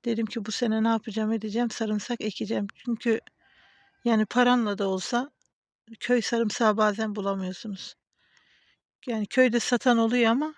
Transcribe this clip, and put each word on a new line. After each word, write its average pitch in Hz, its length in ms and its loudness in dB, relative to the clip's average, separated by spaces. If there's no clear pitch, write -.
Dedim 226 200 -2
ki 214 200 -8
bu 220 60 -6
sene 220 320 0
ne 220 40 2
yapacağım 220 440 -2
edeceğim, 220 400 -2
sarımsak 214 500 -4
ekeceğim. 208 540 -4
Çünkü 233 440 -2
yani 220 200 4
paranla 240 520 2
da 196 100 0
olsa 233 440 -2
köy 247 220 2
sarımsağı 220 560 2
bazen 214 380 0
bulamıyorsunuz. 196 800 -6
Yani 220 180 -2
köyde 240 340 4
satan 240 380 2
oluyor 226 340 4
ama 302 260 0